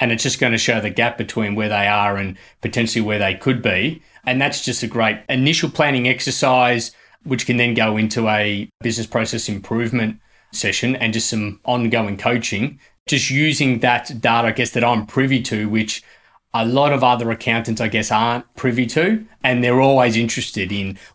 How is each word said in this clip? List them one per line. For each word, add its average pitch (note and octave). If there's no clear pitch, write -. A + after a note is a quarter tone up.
And B2
it's A2+
just -
gonna A#2
show A2+
the G#2
gap A#2
between A2
where G#2+
they G2+
are G#2
and G2
potentially A#2
where G#2
they F#2+
could B2+
be. A2+
And C3
that's -
just -
a A#2
great A2
initial C#3
planning C3+
exercise, B2+
which B2+
can A#2+
then A#2+
go A2
into A2
a G#2
business A2+
process A2+
improvement A2
session B2
and A#2
just A2+
some G#2
ongoing A2+
coaching, A#2
just C#3
using C#3
that A#2+
data, A#2
I A2+
guess, A#2+
that A#2
I'm A#2
privy C3
to, G#2+
which A2
a A2+
lot C3+
of C3
other A#2+
accountants, A2+
I A2
guess, G#2+
aren't A#2
privy B2
to, F#3+
and B2+
they're B2
always C3
interested A2
in G2